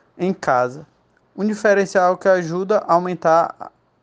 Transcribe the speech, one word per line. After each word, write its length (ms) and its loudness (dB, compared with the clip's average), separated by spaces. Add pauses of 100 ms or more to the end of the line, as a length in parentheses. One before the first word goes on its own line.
(200)
em 160 -2
casa. 520 -2 (480)
Um 120 -4
diferencial 720 0
que 100 0
ajuda 520 0
a 120 -2
aumentar 800 0 (300)